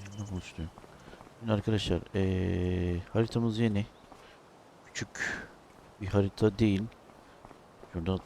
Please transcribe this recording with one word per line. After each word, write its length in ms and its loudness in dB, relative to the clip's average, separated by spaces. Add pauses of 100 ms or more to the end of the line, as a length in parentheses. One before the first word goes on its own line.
(180)
Ne 80 -8
konuşuyor? 420 -10 (720)
Şimdi 120 0
arkadaşlar, 480 2 (140)
ee, 880 0 (120)
haritamız 460 0
yeni. 280 2 (1000)
Küçük 220 -10 (920)
bir 60 -6
harita 520 4
değil. 240 6 (1120)
Şurada 320 0